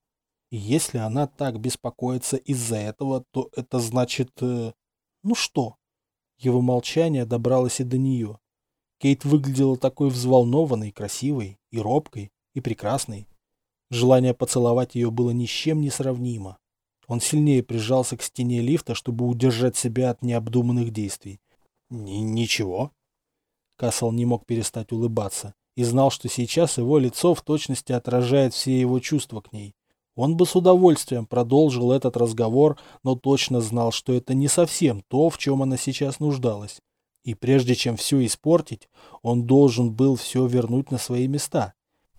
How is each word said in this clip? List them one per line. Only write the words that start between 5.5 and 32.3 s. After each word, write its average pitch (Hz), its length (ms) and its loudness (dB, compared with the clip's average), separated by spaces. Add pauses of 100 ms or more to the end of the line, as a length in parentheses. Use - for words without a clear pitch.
Его 123 240 2
молчание 127 640 0
добралось 120 540 0
и 131 40 -2
до 127 140 -2
неё. 123 420 -2 (600)
Кейт 139 260 2
выглядела 135 520 2
такой 135 320 0
взволнованной, 123 800 2
красивой, 107 680 -6 (120)
и 117 80 -6
робкой, 104 520 -4 (220)
и 131 80 -8
прекрасной. 104 640 -6 (640)
Желание 127 440 4
поцеловать 123 640 0
её 120 160 0
было 120 200 0
ни 120 140 -2
с 110 40 -6
чем 156 320 -2
не 143 80 -2
сравнимо. 123 680 -6 (500)
Он 120 140 -4
сильнее 147 420 2
прижался 120 540 -2
к - 60 -12
стене 120 360 -2
лифта, 123 360 -2
чтобы 123 320 -4
удержать 123 500 0
себя 127 320 -2
от 120 140 -6
необдуманных 120 680 0
действий. 101 480 -8 (500)
«Ни-, 104 280 -10
ничего». 110 720 -2 (840)
Касл 120 340 -2
не 120 140 -2
мог 120 200 -2
перестать 113 460 -6
улыбаться 110 640 -4 (240)
и 123 60 -2
знал, 131 260 4
что - 180 -6
сейчас 127 520 0
его 127 180 2
лицо 143 380 2
в - 80 -6
точности 151 480 -4
отражает 123 640 2
все 131 280 0
его 127 180 2
чувства 123 420 -4
к - 120 -20
ней. 104 220 -14 (400)
Он 143 200 0
бы 175 120 4
с - 80 0
удовольствием 180 720 6
продолжил 123 640 2
этот 131 260 0
разговор, 120 640 2 (240)